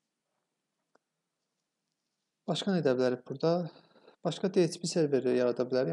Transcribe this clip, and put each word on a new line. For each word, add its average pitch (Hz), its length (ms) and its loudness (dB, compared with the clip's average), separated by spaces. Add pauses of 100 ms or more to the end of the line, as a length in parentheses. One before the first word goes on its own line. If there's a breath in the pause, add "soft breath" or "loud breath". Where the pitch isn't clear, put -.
(2500)
Başqa 196 240 -2
nə 175 80 2
edə 135 160 2
bilərik 127 320 0
burada? 139 220 -2 (760 loud breath)
Başqa 170 300 -2
D 185 100 4
H 160 80 0
C - 80 -12
P 175 80 -6
serveri 135 480 0
yarada 123 320 0
bilərik, 131 240 0